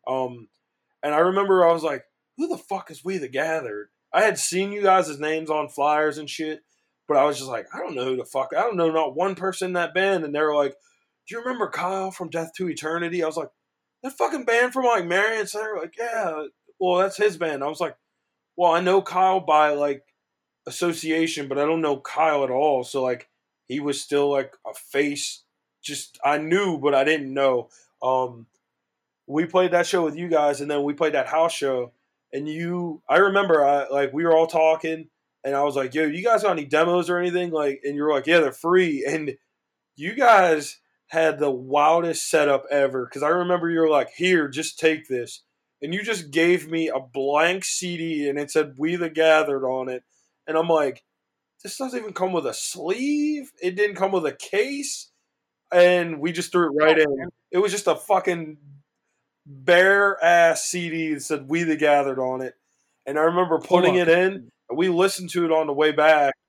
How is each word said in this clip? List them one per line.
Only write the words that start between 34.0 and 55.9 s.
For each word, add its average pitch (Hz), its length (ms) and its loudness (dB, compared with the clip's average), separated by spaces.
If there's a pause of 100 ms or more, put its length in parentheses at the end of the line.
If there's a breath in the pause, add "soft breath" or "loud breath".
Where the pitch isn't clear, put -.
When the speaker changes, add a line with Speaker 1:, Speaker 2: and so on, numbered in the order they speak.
Speaker 1:
we 160 120 -4
were 165 100 4
all 160 120 4
talking, 160 640 0 (340)
and 139 120 -4
I 139 80 0
was 143 120 -2
like, 131 200 -4
"Yo, 156 100 0
you 160 180 -4
guys 226 200 2
got 202 100 2
any 151 120 -4
demos 165 460 2
or 180 80 0
anything?" 175 320 -2
Like, 147 340 -2
and 143 100 -4
you 147 80 -2
were 151 100 2
like, 139 140 -2
"Yeah, 170 140 6
they're 135 120 2
free." 165 540 0
And 147 300 -6 (600)
you 180 180 -10
guys 190 640 4 (280)
had 156 320 0
the 147 120 0
wildest 147 800 2
setup 143 420 2
ever, 135 360 0
'cause 139 160 -8
I 151 60 0
remember 175 400 0
you 165 120 0
were 160 80 4
like, 143 220 2
"Here, 175 380 2
just 151 300 -8
take 160 300 0
this." 123 340 -8 (380)
And 156 120 -6
you 202 100 -6
just 180 280 -6
gave 165 380 2
me 165 200 -2
a 135 100 -4
blank 147 640 -2
C 180 320 -6
D 156 320 -4
and 143 100 -4
it 143 120 -8
said, 147 260 -2
"We 160 180 -2
the 170 140 -4
Gathered" 156 560 2
on 131 240 -4
it. 127 140 -8 (440)
And 156 100 -2
I'm 165 100 0
like, 147 360 0 (600)
"This 196 140 -12
doesn't 254 220 -8
even 214 140 -12
come 185 200 -4
with 156 120 -2
a 113 80 -4
sleeve. 277 960 -4 (100)
It 180 140 -4
didn't 202 220 -2
come 196 140 0
with 185 140 0
a 139 80 -2
case." 269 800 -6 (600)
And 175 480 4